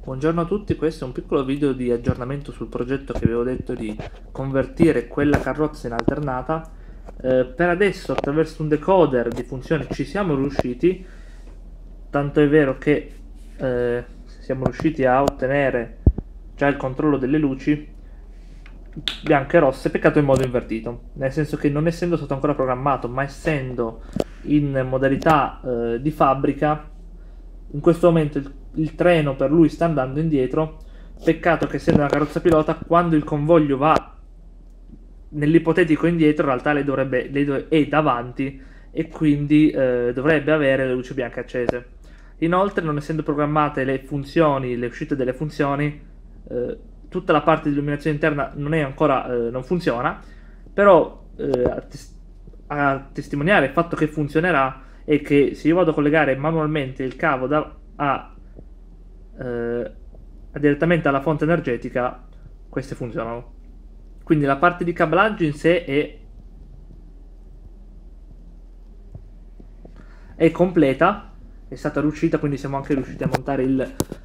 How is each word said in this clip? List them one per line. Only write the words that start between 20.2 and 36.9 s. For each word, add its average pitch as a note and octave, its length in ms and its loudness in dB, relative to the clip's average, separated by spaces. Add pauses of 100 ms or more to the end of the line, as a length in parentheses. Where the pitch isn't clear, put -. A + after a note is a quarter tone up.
modo C3 180 4
invertito, A#2+ 760 -4
nel C3 160 -4
senso D3 260 -2
che D3 100 0
non D3 180 0
essendo E3+ 300 0
stato C#3+ 160 -6
ancora C#3 220 0
programmato, C3 560 -2
ma C3 140 -4
essendo B2+ 760 -4 (440)
in C#3+ 440 2
modalità, C3+ 720 2
eh, A#2 380 -2
di D3+ 100 0
fabbrica, C#3+ 840 0 (760)
in D3 80 -6
questo E3+ 260 4
momento D#3 320 2
il, C#3 120 -8 (240)
il D#3 200 -4
treno D#3+ 420 2
per C3+ 140 0
lui D#3+ 180 8
sta - 160 0
andando C#3 360 -2
indietro. D#3 580 0 (440)
Peccato D#3+ 440 2
che - 100 -6
essendo D3+ 240 2
una C#3+ 80 2
carrozza C#3+ 320 0
pilota, D#3+ 360 2
quando E3+ 400 2
il D3 80 2
convoglio D3+ 520 4
va D3 400 2 (1120)
nell'ipotetico D#3 760 4
indietro, D#3 380 4
in C#3 60 2
realtà B2+ 220 0
lei C#3+ 120 0
dovrebbe, C3+ 440 0